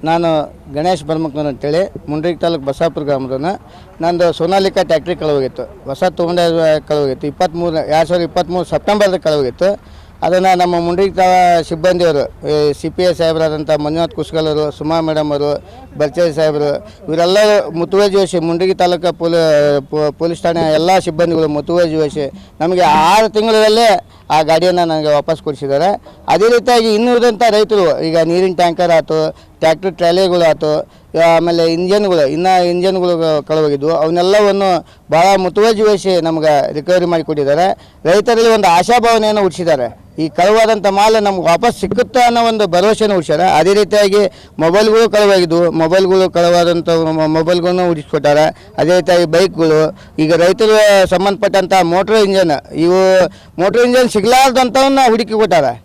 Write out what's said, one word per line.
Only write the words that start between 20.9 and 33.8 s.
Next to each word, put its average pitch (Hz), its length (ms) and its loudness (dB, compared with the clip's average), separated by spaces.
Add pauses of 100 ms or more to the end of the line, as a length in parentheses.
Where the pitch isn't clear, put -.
ಸಿಬ್ಬಂದಿಗಳು 160 480 -2
ಮುತುವರ್ಜಿ 156 480 -2
ವಹಿಸಿ 147 360 -4 (300)
ನಮಗೆ 180 200 0
ಆರು 175 480 2
ತಿಂಗಳಲ್ಲೇ 214 800 2 (220)
ಆ 151 120 2
ಗಾಡಿಯನ್ನು 170 440 2
ನನಗೆ 156 280 0
ವಾಪಸ್ 147 280 -2
ಕೊಡಿಸಿದ್ದಾರೆ. 147 600 -2 (260)
ಅದೇ 180 200 2
ರೀತಿಯಾಗಿ 233 480 2
ಇನ್ನುಳಿದಂಥ 240 540 0
ರೈತರು, 196 520 0
ಈಗ 160 160 -2
ನೀರಿನ 175 380 0
ಟ್ಯಾಂಕರ್ 170 360 0
ಆಯ್ತು, 156 400 0
ಟ್ರ್ಯಾಕ್ಟರ್ 160 640 -4
ಟ್ರಾಲಿಗಳು 175 500 0
ಆಯ್ತು, 151 460 0 (460)
ಆಮೇಲೆ 165 380 0
ಇಂಜನ್ಗಳು, 180 540 0
ಇನ್ನು 180 420 0
ಇಂಜನ್ಗಳು 175 720 -2
ಕಳವೋಗಿದ್ವು, 151 480 -2